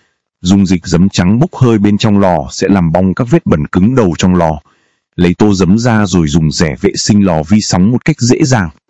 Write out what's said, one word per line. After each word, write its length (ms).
Dung 260
dịch 200
giấm 220
trắng 300
bốc 160
hơi 240
bên 200
trong 200
lò 320
sẽ 180
làm 240
bong 220
các 160
vết 160
bẩn 200
cứng 280
đầu 240
trong 160
lò. 260
Lấy 180
tô 200
giấm 240
ra 280
rồi 220
dùng 220
rẻ 300
vệ 160
sinh 300
lò 160
vi 180
sóng 300
một 140
cách 160
dễ 240
dàng. 260